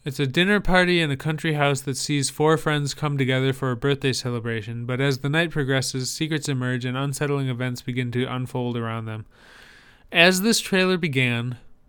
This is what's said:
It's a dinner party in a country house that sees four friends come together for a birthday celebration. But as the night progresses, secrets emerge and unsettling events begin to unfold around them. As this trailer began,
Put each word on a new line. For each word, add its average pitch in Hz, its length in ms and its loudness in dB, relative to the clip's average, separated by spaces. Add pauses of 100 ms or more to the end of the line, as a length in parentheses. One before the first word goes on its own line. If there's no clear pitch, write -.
It's 135 140 -6
a 143 80 0
dinner 185 320 2
party 180 420 4
in 156 100 0
a 135 60 -2
country 156 360 -2
house 143 280 2
that 131 160 -4
sees 143 320 0
four 156 260 4
friends 147 380 0
come 143 240 -2
together 131 340 2
for 131 200 -2
a 120 40 -2
birthday 139 380 0
celebration. 117 720 -6
But 127 160 -2
as 139 180 2
the 143 100 -2
night 160 220 2
progresses, 131 600 0
secrets 156 360 -2
emerge 127 380 -2
and 127 100 -4
unsettling 139 540 -2
events 123 320 -4
begin 123 300 -4
to 127 140 0
unfold 123 520 -4
around 113 280 -4
them. 110 200 -8 (840)
As 185 300 6
this 220 180 4
trailer 185 380 2
began, 127 600 0 (320)